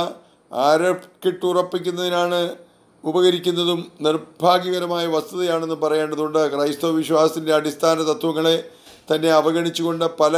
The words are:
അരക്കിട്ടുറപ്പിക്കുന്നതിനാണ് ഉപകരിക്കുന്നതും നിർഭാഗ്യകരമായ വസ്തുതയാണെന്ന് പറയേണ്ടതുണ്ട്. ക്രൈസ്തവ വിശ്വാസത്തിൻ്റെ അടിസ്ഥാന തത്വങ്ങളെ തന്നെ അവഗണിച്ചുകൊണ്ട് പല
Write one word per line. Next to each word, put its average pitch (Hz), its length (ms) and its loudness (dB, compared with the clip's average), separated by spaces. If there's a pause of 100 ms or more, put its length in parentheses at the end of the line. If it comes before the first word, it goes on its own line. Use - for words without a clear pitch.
(520)
അരക്കിട്ടുറപ്പിക്കുന്നതിനാണ് 175 1900 0 (640)
ഉപകരിക്കുന്നതും 175 760 2 (220)
നിർഭാഗ്യകരമായ 175 1040 0
വസ്തുതയാണെന്ന് 165 760 -2
പറയേണ്ടതുണ്ട്. 156 580 0 (120)
ക്രൈസ്തവ 143 380 -2
വിശ്വാസത്തിൻ്റെ 160 640 0
അടിസ്ഥാന 151 440 0 (120)
തത്വങ്ങളെ 160 460 0 (540)
തന്നെ 156 200 0 (100)
അവഗണിച്ചുകൊണ്ട് 165 680 0 (140)
പല 156 180 4